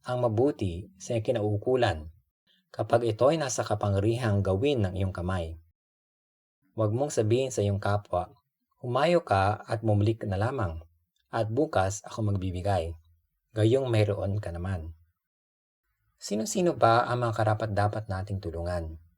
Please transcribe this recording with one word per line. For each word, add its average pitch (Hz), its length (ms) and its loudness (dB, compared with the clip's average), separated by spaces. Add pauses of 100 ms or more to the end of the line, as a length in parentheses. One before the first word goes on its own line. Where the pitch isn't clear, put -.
ang 123 160 -4
mabuti 110 640 0 (160)
sa 120 160 -4
iyong 110 80 -2
kinauukulan 104 880 0 (560)
kapag 120 400 0
ito 110 160 2
ay 156 160 4
nasa 123 240 -2
kapangyarihang 104 800 2
gawin 107 400 2
ng 90 160 -4
iyong 98 120 -2
kamay. 87 440 -4 (1120)
Huwag 110 240 0
mong 143 160 -2
sabihin 123 400 2
sa 110 100 -2
iyong 101 220 0
kapwa, 101 480 -2 (480)
'Humayo 147 480 2
ka 98 400 2
at 110 160 -4
bumalik 110 400 2
na 101 160 -2
lamang, 104 400 -2 (500)
at 113 220 -2
bukas 110 560 0
ako 104 260 -2
magbibigay.' 90 600 -2 (560)
Gayong 120 400 2
mayroon 104 480 0
ka 87 160 -8
naman." 85 400 -6 (1300)
Sino-sino 202 560 0
ba 117 320 6
ang 123 180 0
mga 113 60 -2
karapat-dapat 107 720 0
nating 98 320 -6
tulungan? 87 540 -6 (240)